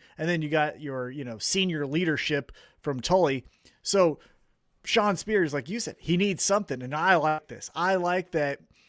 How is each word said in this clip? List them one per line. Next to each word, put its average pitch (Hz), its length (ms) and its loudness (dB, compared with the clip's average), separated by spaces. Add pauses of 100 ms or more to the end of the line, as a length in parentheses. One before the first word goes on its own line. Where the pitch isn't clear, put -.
(160)
and 160 100 -4
then 170 140 0
you 151 80 -2
got 151 320 0
your, 131 300 -6
you 139 140 -10
know, 117 120 -10
senior 175 500 0
leadership 147 640 0 (300)
from 135 200 -4
Tully. 151 440 2 (380)
So 175 380 4 (640)
Shawn 208 340 2
Spears, 185 340 0
like 135 160 -4
you 220 120 -6
said, - 180 -8
he 170 180 0
needs 190 260 0
something, 190 400 0
and 131 120 -8
I 175 220 4
like 156 320 0
this. 120 260 -14
I 185 220 0
like 180 340 -2
that 143 300 -2 (280)